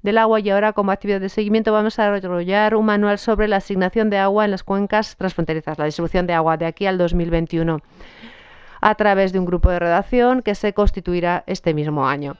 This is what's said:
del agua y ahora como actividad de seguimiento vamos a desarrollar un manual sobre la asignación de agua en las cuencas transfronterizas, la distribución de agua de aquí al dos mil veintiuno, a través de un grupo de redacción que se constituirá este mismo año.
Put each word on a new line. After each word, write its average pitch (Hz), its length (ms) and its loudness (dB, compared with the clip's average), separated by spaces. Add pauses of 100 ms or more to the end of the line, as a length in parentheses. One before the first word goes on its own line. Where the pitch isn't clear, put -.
del 208 140 2
agua 220 240 4
y 202 80 -2
ahora 208 240 2
como 202 180 0
actividad 202 300 -2
de 190 80 -6
seguimiento 214 420 0
vamos 214 260 0
a 208 140 2
desarrollar 190 640 0
un 214 100 2
manual 208 340 2
sobre 214 280 0
la 208 80 0
asignación 196 540 0
de 202 80 0
agua 196 260 2
en 208 80 0
las 190 120 -6
cuencas 202 520 -2
transfronterizas, 160 640 -4
la 151 60 0
distribución 170 420 -2
de 175 60 -2
agua 160 240 2
de 165 80 -4
aquí 165 200 -4
al 185 120 0
dos 175 180 0
mil 170 160 0
veintiuno, 165 480 0 (1000)
a 214 140 2
través 196 360 2
de 190 80 0
un 180 60 0
grupo 175 240 2
de 175 100 0
redacción 240 640 2
que 208 100 -2
se 202 200 -4
constituirá 175 760 0
este 180 260 -2
mismo 151 340 -2
año. 143 320 -4